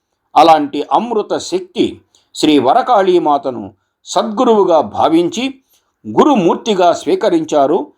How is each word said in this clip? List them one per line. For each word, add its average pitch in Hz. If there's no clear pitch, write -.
అలాంటి 147
అమృత 202
శక్తి -
శ్రీ 151
వరకాళీమాతను 151
సద్గురువుగా 208
భావించి 165
గురుమూర్తిగా 180
స్వీకరించారు 165